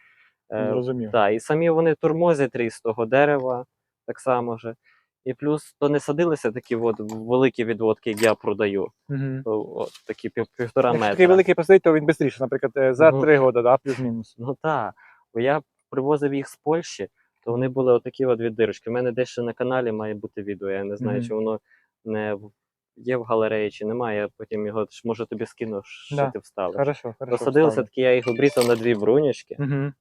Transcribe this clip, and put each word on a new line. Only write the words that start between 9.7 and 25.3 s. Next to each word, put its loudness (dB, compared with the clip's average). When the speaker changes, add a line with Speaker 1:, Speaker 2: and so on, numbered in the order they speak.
Speaker 1:
от -8
такі -10
пів-, -4
півтора 0
Speaker 2:
Якщо 2
Speaker 1:
метра. 2
Speaker 2:
такий 4
великий 6
посадити, 6
то 4
він 2
бистріше, 0
наприклад, -4
е, 4
за 8
Speaker 1:
Ну. 2
Speaker 2:
три 6
роки, 4
да, 6
плюс-мінус. -4
Speaker 1:
Ну -8
так, -4
бо -4
я 0
привозив 0
їх -4
з -20
Польщі, -4
то -4
вони -2
були 2
отакі -2
от 2
від -4
дирочки. -2
У -4
мене -2
десь -2
ще -8
на -4
каналі -2
має -6
бути -12
відео, -8
я -4
не -8
знаю, -4
Speaker 2:
Мгм. -6
Speaker 1:
чи -8
воно -2
не -4
в-, -12
є -4
в -6
галереї, 0
чи -10
немає, -4
я -4
потім -8
його -4
ж, -20
може, -6
тобі -8